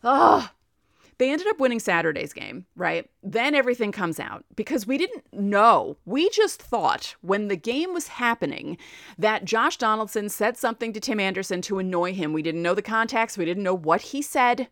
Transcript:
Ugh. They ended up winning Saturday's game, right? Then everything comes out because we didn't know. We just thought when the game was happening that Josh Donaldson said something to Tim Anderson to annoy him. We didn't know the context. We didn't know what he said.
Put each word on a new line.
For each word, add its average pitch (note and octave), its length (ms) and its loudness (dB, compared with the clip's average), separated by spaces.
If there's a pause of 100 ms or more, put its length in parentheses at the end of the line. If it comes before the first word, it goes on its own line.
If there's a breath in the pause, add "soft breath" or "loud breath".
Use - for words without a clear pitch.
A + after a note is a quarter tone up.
Ugh. C4+ 460 6 (680 soft breath)
They C4 120 4
ended D#4+ 160 -2
up G#4+ 140 0
winning B3 180 4
Saturday's E3 540 0
game, - 420 -14
right? E3+ 340 -2 (140)
Then A#3 320 -2
everything B3 380 2
comes E3+ 260 -4
out - 260 -12 (120)
because A3 300 -2
we C4+ 120 0
didn't G4 340 -6
know. G3+ 720 4
We C#4+ 260 0
just G#4 300 0
thought - 600 -2
when G3+ 280 -2
the G3 80 -2
game D4 380 -4
was E4 140 -6
happening F3 680 -4 (380 loud breath)
that G#3+ 280 0
Josh A3+ 320 0
Donaldson G#3+ 520 -2
said G#3 280 -2
something A3+ 360 -4
to G#3+ 80 -8
Tim A3 200 -2
Anderson F#3+ 420 -2
to G3 160 -4
annoy F#3 360 0
him. D#3 180 -4
We D#3 100 -2
didn't E3 200 -2
know F3 120 2
the G3+ 80 -2
context. A3+ 560 -2
We F3 60 0
didn't F3 180 -2
know F#3 140 0
what E3 240 2
he C#4 220 -6
said. B3 500 2